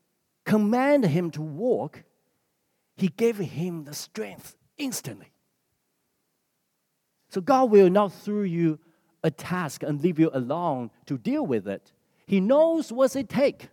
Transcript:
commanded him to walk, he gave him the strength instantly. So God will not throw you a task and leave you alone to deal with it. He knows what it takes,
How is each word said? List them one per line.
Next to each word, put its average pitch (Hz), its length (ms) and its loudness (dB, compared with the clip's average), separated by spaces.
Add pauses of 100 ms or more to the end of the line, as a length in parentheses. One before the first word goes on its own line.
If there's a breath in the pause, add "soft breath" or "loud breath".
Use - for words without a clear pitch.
(460)
commanded 240 640 2
him 170 200 -2
to 156 120 -10
walk, 156 600 -4 (960)
he 190 120 0
gave 226 280 -2
him 170 480 -8
the 147 100 -16
strength - 640 -14 (220)
instantly. 220 520 -10 (2000)
So 196 120 -6
God 262 300 2
will 196 200 8
not 202 220 2
throw 208 300 -6
you 165 380 0 (420)
a 160 80 0
task 165 540 -8
and 147 160 -4
leave 160 180 0
you 160 140 4
alone 131 580 -4 (160)
to 135 120 -6
deal 262 280 -2
with 107 220 -2
it. - 240 -10 (340)
He 196 140 2
knows 302 500 2
what 254 240 0
it 262 140 -6
takes, 254 440 -2